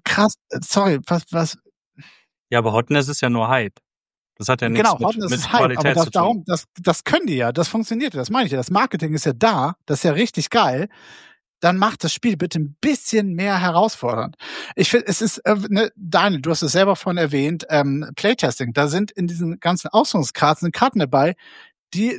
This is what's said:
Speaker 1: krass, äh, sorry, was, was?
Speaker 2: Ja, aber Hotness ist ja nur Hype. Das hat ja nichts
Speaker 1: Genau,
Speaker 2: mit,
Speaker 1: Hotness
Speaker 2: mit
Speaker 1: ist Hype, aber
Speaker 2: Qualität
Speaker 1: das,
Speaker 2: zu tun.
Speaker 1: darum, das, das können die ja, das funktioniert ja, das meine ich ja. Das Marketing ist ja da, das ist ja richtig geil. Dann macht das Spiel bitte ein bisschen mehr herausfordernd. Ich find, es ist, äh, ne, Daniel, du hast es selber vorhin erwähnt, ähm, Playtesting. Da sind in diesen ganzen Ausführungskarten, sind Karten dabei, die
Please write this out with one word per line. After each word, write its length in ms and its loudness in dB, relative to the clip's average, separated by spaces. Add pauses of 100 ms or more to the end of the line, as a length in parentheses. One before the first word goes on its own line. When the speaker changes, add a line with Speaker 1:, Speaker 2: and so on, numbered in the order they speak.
Speaker 1:
krass, 300 2 (160)
äh, 120 -6
sorry, 440 2
was, 240 -2
was? 280 -4 (920)
Speaker 2:
Ja, 80 2
aber 140 2
Hotness 360 0
ist 140 -6
ja 80 2
nur 180 0
Hype. 300 -2 (580)
Das 120 -8
hat 140 0
ja 60 0
nichts 200 2
Speaker 1:
Genau, 100 0
Speaker 2:
mit, 100 0
Speaker 1:
Hotness 220 -4
Speaker 2:
mit 100 -2
Speaker 1:
ist 120 -6
Hype, 100 4
aber 120 2
Speaker 2:
Qualität 220 2
Speaker 1:
das, 80 4
Speaker 2:
zu 60 -6
tun. 20 -16
Speaker 1:
darum, 340 0
das, 180 -2 (160)
das 240 0
können 220 0
die 100 0
ja, 160 0
das 160 0
funktioniert 460 -4
ja, 60 -4
das 100 -6
meine 160 0
ich 60 -4
ja. 60 -2
Das 120 -4
Marketing 440 0
ist 120 -2
ja 60 2
da, 420 2 (120)
das 140 -2
ist 40 -2
ja 80 4
richtig 380 -2
geil. 380 2 (720)
Dann 160 2
macht 280 0
das 100 -2
Spiel 240 0
bitte 200 -4
ein 220 -4
bisschen 540 0
mehr 260 0
herausfordernd. 760 0 (400)
Ich 120 2
find, 180 2
es 140 -2
ist, 200 -2
äh, 160 2 (120)
ne, 260 0
Daniel, 460 0
du 100 -2
hast 120 0
es 100 0
selber 240 4
vorhin 220 -4
erwähnt, 500 0
ähm, 480 0
Playtesting. 560 0
Da 160 2
sind 220 -2
in 160 -4
diesen 340 -4
ganzen 280 -2
Ausführungskarten, 800 2
sind 80 -2
Karten 260 2
dabei, 340 2 (600)
die 240 -2